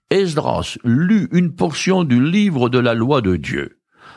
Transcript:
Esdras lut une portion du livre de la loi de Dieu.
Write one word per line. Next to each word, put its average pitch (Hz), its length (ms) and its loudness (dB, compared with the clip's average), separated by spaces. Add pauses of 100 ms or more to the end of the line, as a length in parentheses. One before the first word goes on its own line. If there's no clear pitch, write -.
Esdras 151 760 -2
lut 170 480 2
une 175 240 0
portion 180 480 -2
du 123 200 2
livre 165 460 2
de 127 80 0
la 120 160 2
loi 123 280 0
de 92 140 0
Dieu. 71 440 -8 (380)